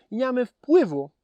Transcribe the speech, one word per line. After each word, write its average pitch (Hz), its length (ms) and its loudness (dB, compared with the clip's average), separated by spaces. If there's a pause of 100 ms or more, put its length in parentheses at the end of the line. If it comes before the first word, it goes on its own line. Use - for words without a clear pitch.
(100)
i 208 60 -10
nie 254 100 -2
mamy 254 200 -2
wpływu. 170 640 0 (140)